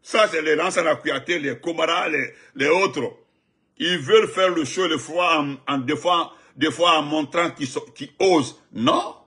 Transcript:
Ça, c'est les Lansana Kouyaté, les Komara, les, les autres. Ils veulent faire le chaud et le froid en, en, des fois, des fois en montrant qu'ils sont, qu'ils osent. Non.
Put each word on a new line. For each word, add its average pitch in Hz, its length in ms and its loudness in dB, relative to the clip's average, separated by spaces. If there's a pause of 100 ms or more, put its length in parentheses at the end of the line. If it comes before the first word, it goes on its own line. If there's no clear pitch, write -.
Ça, 220 280 2
c'est 160 140 -4
les 151 140 2
Lansana 170 400 0
Kouyaté, 147 420 -4
les 139 200 -6
Komara, 165 500 -2
les, 143 260 -4 (200)
les 135 140 -2
autres. 156 440 0 (640)
Ils 175 220 -2
veulent 202 300 4
faire 185 220 2
le 160 140 -2
chaud 180 220 -4
et - 20 -2
le 160 100 -2
froid 165 400 0
en, 143 180 -4 (120)
en, 139 100 -2
des 135 180 -4
fois, 170 360 0 (240)
des 151 140 0
fois 165 280 2
en 156 40 0
montrant 156 480 -2
qu'ils 143 180 -8
sont, - 160 -8 (100)
qu'ils - 240 -14
osent. 175 420 2 (120)
Non. - 420 0 (120)